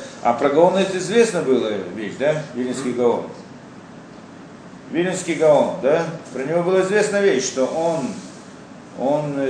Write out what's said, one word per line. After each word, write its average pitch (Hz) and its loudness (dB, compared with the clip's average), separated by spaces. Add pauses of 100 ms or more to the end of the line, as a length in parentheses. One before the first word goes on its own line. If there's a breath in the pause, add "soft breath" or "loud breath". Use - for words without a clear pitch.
(220 loud breath)
А 120 4
про 139 2
Гаона 175 6
это 185 0
известна 180 2
была 120 2 (280)
вещь, 101 -6
да, 151 0 (140)
Виленский 123 -4
Гаон. 113 2 (1700)
Виленский 175 -2
Гаон, 147 4
да, 156 2 (280)
про 123 -6
него 165 0
была 185 2
известна 202 2
вещь, 147 4
что 131 0
он, 156 -2 (920)
он 147 0 (140)